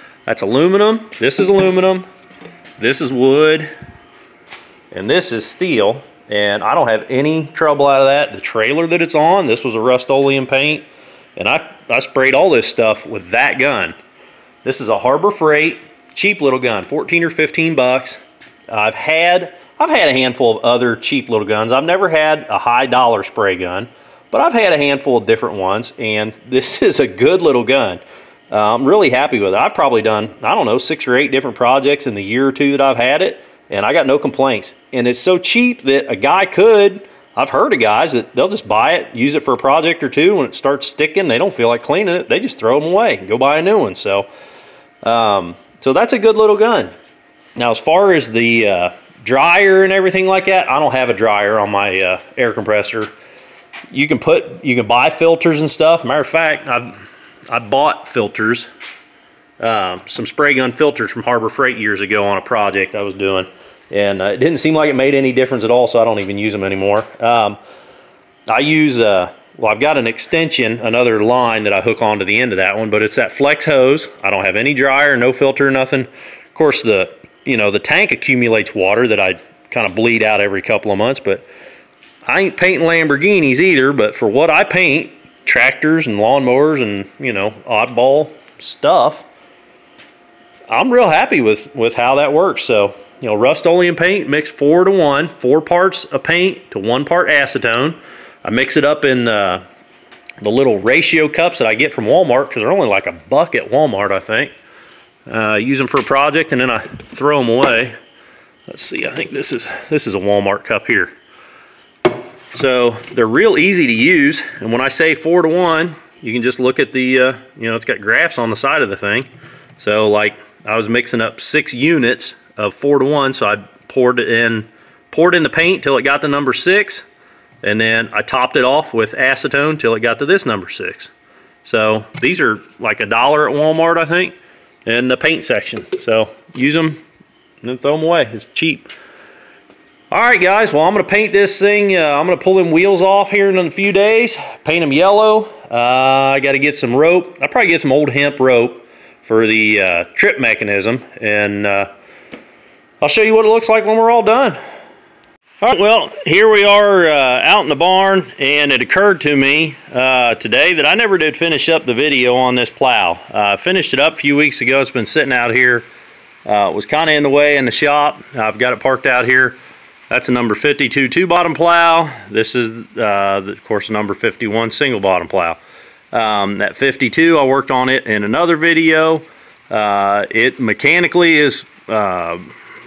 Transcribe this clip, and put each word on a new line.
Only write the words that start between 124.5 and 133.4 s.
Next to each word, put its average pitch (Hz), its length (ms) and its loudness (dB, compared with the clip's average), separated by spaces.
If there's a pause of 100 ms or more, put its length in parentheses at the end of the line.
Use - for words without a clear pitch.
poured 175 240 2
in 170 80 2
the 143 80 0
paint 170 320 0
till 139 160 0
it 123 40 -2
got 139 200 0
to 151 60 -2
number 143 260 -2
six, - 480 0 (600)
and 104 160 -2
then 113 360 0
I 104 80 -2
topped 127 340 -2
it 131 80 2
off 143 300 0
with 110 180 0
acetone 139 680 -2
till 117 160 0
it 110 60 0
got 117 200 0
to 143 60 -2
this 190 200 0
number 104 240 -4
six. - 400 -12 (540)
So 110 420 -2 (160)
these 170 180 -2
are, 113 200 0 (200)
like, 110 200 -4
a 107 60 -2
dollar 131 420 0